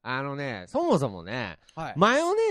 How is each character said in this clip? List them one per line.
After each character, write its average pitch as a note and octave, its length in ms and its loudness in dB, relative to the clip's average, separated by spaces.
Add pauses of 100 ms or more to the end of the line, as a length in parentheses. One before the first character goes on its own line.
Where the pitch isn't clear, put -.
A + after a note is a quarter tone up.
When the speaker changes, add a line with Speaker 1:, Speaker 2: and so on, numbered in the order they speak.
Speaker 1:
あ B2+ 200 -4
の C#3 140 -6
ね、 B2 320 -6
そ D#4+ 160 -2
も C4 160 4
そ C3 100 0
も F2+ 140 -10
ね、 G2+ 340 -8 (180)
Speaker 2:
は D#3 140 -8
い。 G2+ 80 -10
Speaker 1:
マ A3 220 6
ヨ F4 160 2 (160)